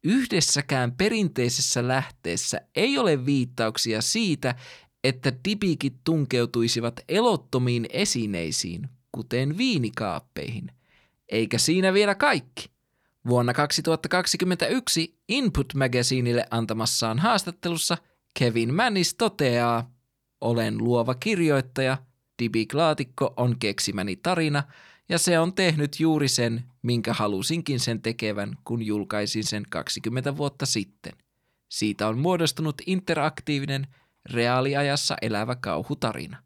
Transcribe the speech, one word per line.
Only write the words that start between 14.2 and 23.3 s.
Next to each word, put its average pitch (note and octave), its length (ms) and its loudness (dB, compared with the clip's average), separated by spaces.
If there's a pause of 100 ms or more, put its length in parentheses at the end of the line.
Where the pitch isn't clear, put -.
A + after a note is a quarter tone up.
Input G#3 440 0
Magazinelle B2 800 2
antamassaan A2+ 680 -2
haastattelussa F3 800 -2 (420)
Kevin A#2 340 2
Mannis G3 420 0
toteaa, A#2+ 760 0 (500)
"Olen A2+ 360 0
luova A#2+ 380 2
kirjoittaja, C#3 840 0 (440)
Dibic-laatikko C3+ 960 0